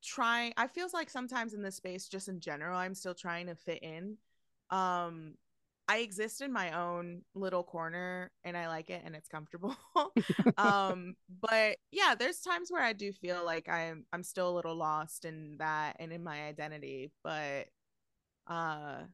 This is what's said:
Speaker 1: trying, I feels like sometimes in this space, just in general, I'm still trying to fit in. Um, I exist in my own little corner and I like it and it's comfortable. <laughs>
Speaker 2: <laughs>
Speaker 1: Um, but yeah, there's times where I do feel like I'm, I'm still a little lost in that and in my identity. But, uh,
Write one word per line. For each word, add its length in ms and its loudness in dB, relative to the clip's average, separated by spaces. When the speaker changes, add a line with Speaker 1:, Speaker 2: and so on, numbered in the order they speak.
Speaker 1:
trying, 540 2
I 100 4
feels 260 -4
like 160 -2
sometimes 440 -2
in 80 -4
this 140 -4
space, 320 -8
just 220 -6
in 100 -6
general, 380 -2
I'm 180 -2
still 180 -6
trying 340 -4
to 80 -6
fit 280 -4
in. 340 -8
Um, 640 2
I 100 6
exist 420 -2
in 100 -2
my 260 0
own 440 -2
little 300 0
corner 680 -4
and 140 -4
I 100 -2
like 220 -4
it 160 -6
and 100 -10
it's 140 -16
comfortable. 460 -6
<laughs> 200 6
Speaker 2:
<laughs> 420 6
Speaker 1:
Um, 580 4
but 360 6
yeah, 260 6
there's 240 0
times 300 -2
where 120 2
I 100 4
do 200 -4
feel 320 -2
like 240 0
I'm, 420 -2
I'm 120 -4
still 260 0
a 60 2
little 200 -2
lost 480 0
in 360 -10
that 400 0
and 120 -10
in 120 -6
my 220 -6
identity. 640 -8
But, 440 -2
uh, 560 -4